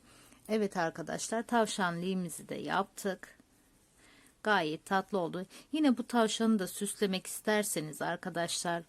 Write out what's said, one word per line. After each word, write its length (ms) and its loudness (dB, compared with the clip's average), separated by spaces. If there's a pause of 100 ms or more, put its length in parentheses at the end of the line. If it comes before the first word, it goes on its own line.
(480)
Evet 280 0
arkadaşlar, 680 -2
tavşan 600 2
lihimizi 460 -4
de 60 -6
yaptık. 840 -4 (1040)
Gayet 440 2
tatlı 320 2
oldu. 280 -2 (260)
Yine 260 4
bu 80 -4
tavşanı 520 4
da 80 -2
süslemek 600 -2
isterseniz 760 -2
arkadaşlar 880 -2